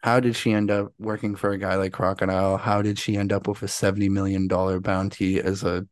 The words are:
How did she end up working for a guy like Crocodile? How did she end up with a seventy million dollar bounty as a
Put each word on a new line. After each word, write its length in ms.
How 180
did 160
she 160
end 180
up 280
working 380
for 140
a 80
guy 180
like 160
Crocodile? 640
How 260
did 160
she 180
end 160
up 140
with 160
a 60
seventy 400
million 400
dollar 320
bounty 600
as 240
a 280